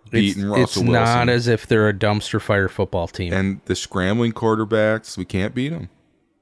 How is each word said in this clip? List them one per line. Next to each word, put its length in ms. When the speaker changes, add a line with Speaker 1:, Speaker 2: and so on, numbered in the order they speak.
Speaker 1:
it's, 80
Speaker 2:
beaten 360
Russell 140
Speaker 1:
it's 160
not 480
Speaker 2:
Wilson. 20
Speaker 1:
as 200
if 180
they're 220
a 60
dumpster 460
fire 280
football 400
team. 240
Speaker 2:
And 340
the 80
scrambling 580
quarterbacks, 840
we 80
can't 280
beat 180
'em. 160